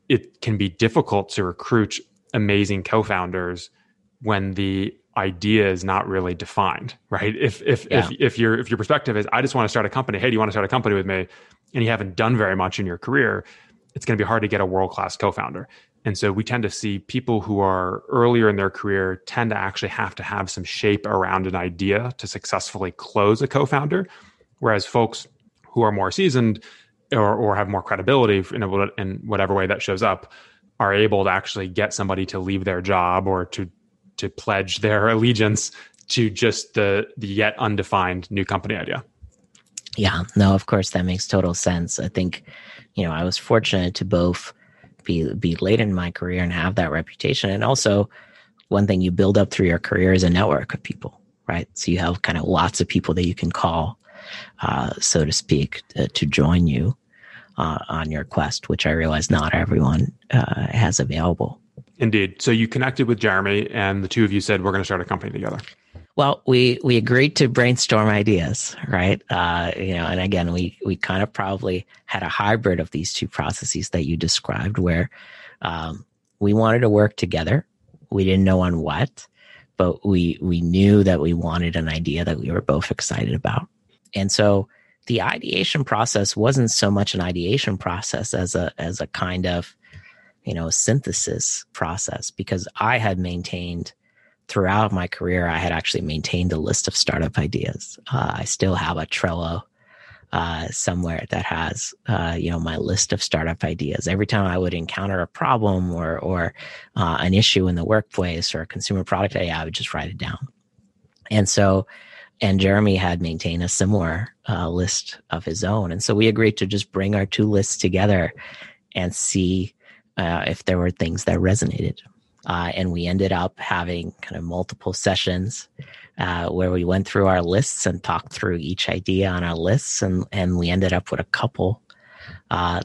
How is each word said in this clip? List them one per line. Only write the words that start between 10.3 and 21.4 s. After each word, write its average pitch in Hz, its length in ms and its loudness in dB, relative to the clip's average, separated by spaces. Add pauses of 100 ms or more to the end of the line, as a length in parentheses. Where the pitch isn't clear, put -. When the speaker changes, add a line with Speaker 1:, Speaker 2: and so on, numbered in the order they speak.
Speaker 1:
do - 20 2
you 110 60 4
wanna 107 140 2
start 104 120 0
a 98 40 0
company 110 260 2
with 95 120 0
me?" 95 200 -2 (480)
And 123 80 0
you 113 80 2
haven't 101 240 -4
done 113 220 2
very 101 180 2
much 92 240 -2
in 101 80 -4
your 87 120 -6
career, 110 460 0 (500)
it's - 120 -14
gonna 117 100 2
be 101 80 0
hard 110 160 2
to 104 80 0
get 98 140 0
a - 20 0
world-class 95 540 -2
co-founder. 98 500 -4 (380)
And 101 100 -2
so 101 160 0
we 104 100 -2
tend 120 200 -4
to 101 80 -2
see 101 280 -6
people 120 440 -2
who 101 180 0
are 92 480 0
earlier 120 400 4
in 104 80 2
their 95 140 0
career 95 560 -2
tend 117 240 -2
to 107 80 -2
actually 98 320 -4
have 101 240 -4
to - 80 -12
have 98 280 -6
some 92 140 -10
shape 104 420 0
around 95 400 0